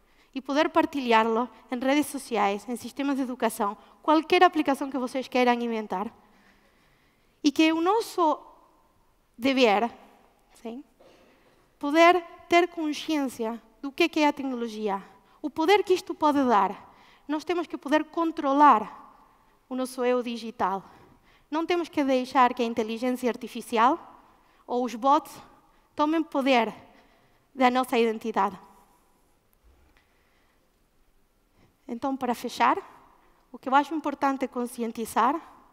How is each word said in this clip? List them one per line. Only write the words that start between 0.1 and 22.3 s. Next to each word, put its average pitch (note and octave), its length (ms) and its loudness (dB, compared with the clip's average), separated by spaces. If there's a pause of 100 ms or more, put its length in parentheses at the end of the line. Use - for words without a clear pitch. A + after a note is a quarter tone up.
e C4 80 -10
poder D4+ 260 0
partilhá-lo A#3+ 800 0 (220)
em B3+ 80 -6
redes C#4 300 0
sociais, G#3 600 -4
em A#3+ 80 -6
sistemas C#4 400 -6
de C4+ 60 -2
educação, A3+ 520 -4 (280)
qualquer D#4+ 420 4
aplicação D4 460 2
que C#4 80 -6
vocês B3+ 280 -6
queiram B3 280 2
inventar. A3+ 580 -6 (1300)
E D4+ 80 2
que D#4+ 120 2
é D#4+ 100 4
o D#4+ 80 -2
nosso F4+ 580 0 (1000)
dever, A#3 520 2 (640)
sim, A#3+ 320 -16 (960)
poder E4+ 440 4 (240)
ter F4 220 4
consciência C#4 880 -6 (260)
do C#4 80 -10
que F4 120 0
é D#4+ 40 2
que D#4+ 120 -2
é D4+ 80 4
a D4 40 2
tecnologia, A3+ 720 -6 (380)
o D4 80 -6
poder F#4+ 340 2
que - 80 0
isto F4 220 -2
pode - 280 2
dar. G3+ 480 0 (380)
Nós D4 160 -4
temos F4 220 -4
que - 100 -12
poder D4 280 0
controlar D4 760 4 (880)
o B3+ 60 -10
nosso B3+ 280 -6
eu B3 200 2
digital. A3 600 -4 (680)
Não D#4+ 160 -4
temos F4 240 -2
que D4+ 120 0
deixar B3+ 520 2